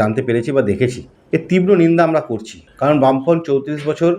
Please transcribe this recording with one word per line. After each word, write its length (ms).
জানতে 260
পেরেছি 280
বা 60
দেখেছি। 280
এর 140
তীব্র 200
নিন্দা 260
আমরা 220
করছি, 280
কারণ 240
বামফ্রন্ট 440
চৌত্রিশ 420
বছর 300